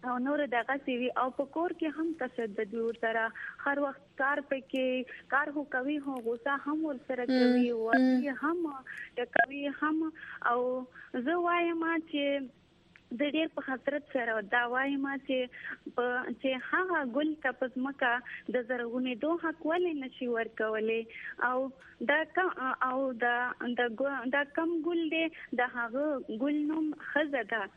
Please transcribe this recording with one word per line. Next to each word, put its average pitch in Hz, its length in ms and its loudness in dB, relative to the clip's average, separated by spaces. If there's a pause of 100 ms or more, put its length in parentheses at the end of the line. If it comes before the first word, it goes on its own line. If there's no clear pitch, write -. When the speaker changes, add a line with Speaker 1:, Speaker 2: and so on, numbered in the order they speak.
Speaker 1:
او 247 180 0
نور 294 200 2
دغسې 254 540 0
وي. 247 80 0 (140)
او 254 160 2
په 277 160 0
کور 349 240 0
کې 320 100 -2 (120)
هم 330 80 0 (120)
تشدد 220 540 -4
وي 226 160 -2
ورسره، 226 340 0 (400)
هر 277 220 2
وخت 269 180 -6 (160)
کار 277 300 2
پکې، 254 680 0 (160)
کار 285 240 4
خو 302 80 -2 (140)
کوي، 269 260 0
خو 269 240 -4
غوسه 240 260 0 (120)
هم 294 180 0
ورسره 254 460 -4
Speaker 2:
مم. 254 100 6
Speaker 1:
کوي، 247 320 6
Speaker 2:
مم. 233 140 0
Speaker 1:
وعدې 254 460 6 (120)
هم 330 160 2 (800)
کوي 269 260 2 (160)
هم. 311 320 0 (400)
او 247 100 4 (640)
زه 330 120 2 (100)
وایم 339 340 2 (300)
چې 285 120 0 (920)
زه 196 180 2
ډېر 320 200 2
په 294 120 -6
حسرت 277 460 -4
سره 226 240 0 (160)
دا 240 80 4 (140)
وایم 277 340 0 (160)
چې 262 120 2 (600)
په، 240 80 2 (360)
چې 269 80 2 (200)
هغه 349 320 2 (160)
ګل 311 160 2 (140)
ته 254 40 2 (120)
په 254 100 -2
ځمکه 262 380 0 (420)
د 247 160 2
زرغونېدو 254 640 0 (120)
حق 320 280 -2
ولې 359 220 2 (100)
نشي 254 320 -6
ورکولی؟ 220 680 0 (480)
او 254 80 0 (560)
دا 302 60 4 (180)
ک-، 359 180 2 (360)
او 262 200 0 (140)
دا، 240 100 4 (460)
دا 240 160 4
ګو-، 262 400 -2
دا 285 80 2 (160)
کم 339 160 0 (100)
ګل 339 160 2 (140)
دی؟ 330 80 2 (380)
د 247 120 -2
هغه 240 320 -2 (380)
ګل 294 260 2
نوم 311 160 0 (220)
ښځه 285 340 0 (120)
ده. 214 80 -2 (140)